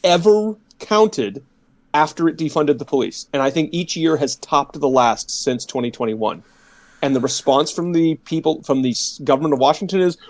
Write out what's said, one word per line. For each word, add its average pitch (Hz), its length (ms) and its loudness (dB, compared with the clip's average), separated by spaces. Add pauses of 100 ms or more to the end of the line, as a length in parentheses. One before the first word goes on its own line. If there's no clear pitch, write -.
ever 208 500 4 (240)
counted 143 640 0 (500)
after 156 360 2
it 160 80 -2
defunded 151 420 0
the 143 60 -12
police. - 480 -4
And 139 100 0
I 135 80 2
think 156 220 -2
each 170 240 -4
year 160 220 0
has 139 180 -4
topped - 420 -2
the 143 100 0
last 120 420 2
since 127 340 -4
twenty 123 260 -6
twenty-one. 110 520 -4 (600)
And 139 120 0
the 123 60 0
response 135 500 0
from 175 220 -4
the 165 220 2 (100)
people, 160 380 -2
from 135 200 0
the 127 80 0
s-, - 340 -6
government 143 300 2
of 127 60 0
Washington 165 400 2
is, 180 160 0 (140)